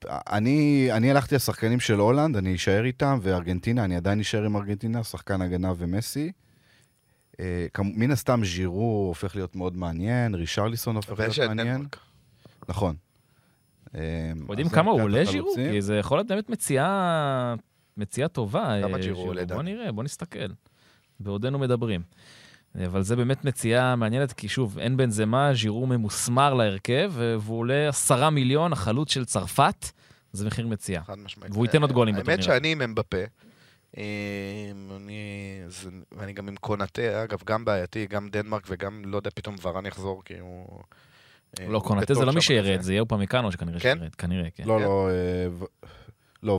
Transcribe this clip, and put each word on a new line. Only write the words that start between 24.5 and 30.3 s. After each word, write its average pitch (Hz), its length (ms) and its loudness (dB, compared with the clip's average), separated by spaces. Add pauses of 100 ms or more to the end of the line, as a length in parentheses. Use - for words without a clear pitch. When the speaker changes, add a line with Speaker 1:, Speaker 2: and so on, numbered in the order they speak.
Speaker 3:
אין 123 180 0
בנזמה, 123 580 2
ז'ירו 113 320 0
ממוסמר 123 680 2
להרכב, 120 600 2
ו-, 117 260 0
והוא 110 180 -4
עולה 139 300 2
עשרה 143 420 4
מיליון, 147 420 4
החלוץ 113 400 0
של 131 120 0
צרפת, 113 640 2 (460)